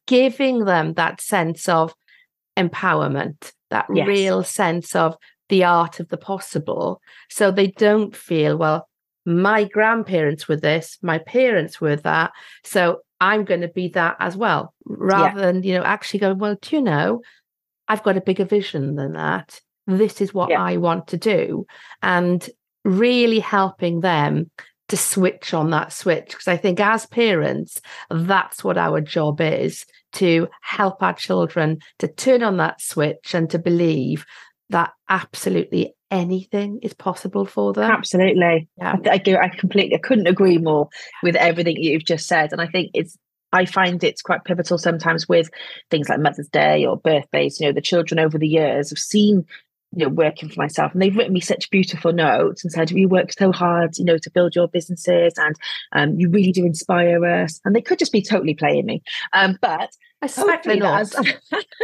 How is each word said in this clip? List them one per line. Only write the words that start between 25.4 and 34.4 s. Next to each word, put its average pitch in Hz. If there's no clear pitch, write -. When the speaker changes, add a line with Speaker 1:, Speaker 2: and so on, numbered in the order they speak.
Speaker 1:
on 160
that 165
switch. -
'Cause -
I 175
think 175
as 214
parents, 160
that's 170
what 180
our 156
job 151
is, -
to 170
help 196
our 185
children 160
to -
turn 247
on 196
that 165
switch -
and 165
to 170
believe 160